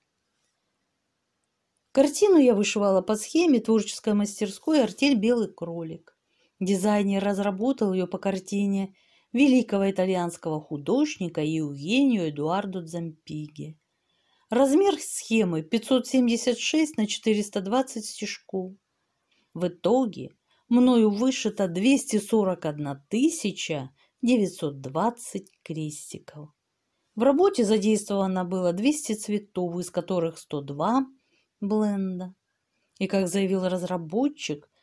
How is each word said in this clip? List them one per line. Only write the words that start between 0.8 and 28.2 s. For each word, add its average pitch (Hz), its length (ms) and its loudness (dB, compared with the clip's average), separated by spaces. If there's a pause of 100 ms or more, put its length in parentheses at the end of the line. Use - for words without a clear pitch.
Картину 302 460 6
я 247 180 8
вышивала 202 460 2
по 214 160 -2
схеме 311 420 2
творческой 220 540 0
мастерской 208 680 0
«Артель 269 340 2
Белый 226 380 0
Кролик». 165 640 -12 (440)
Дизайнер 196 600 2
разработал 202 680 0
её 185 160 -2
по 185 100 -8
картине 196 760 -2 (380)
великого 233 560 4
итальянского 175 720 -2
художника 175 800 -2
Евгенио 160 880 0
Эдуардо 180 540 -4
Дзампиги. 156 960 -12 (720)
Размер 285 480 4
схемы 180 640 -2
пятьсот 240 420 0
семьдесят 233 540 0
шесть 311 380 0
на 214 100 0
четыреста 208 540 -2
двадцать 226 440 -2
стежков. - 680 -8 (840)
В 175 120 -2
итоге 180 680 0 (340)
мною 240 400 6
вышито 214 580 0
двести 214 520 2
сорок 202 460 0
одна 147 440 -6
тысяча 202 800 -2 (320)
девятьсот 180 600 0
двадцать 185 680 -4 (140)
крестиков. 151 880 -12 (640)
В 214 80 0
работе 285 420 4
задействовано 196 800 0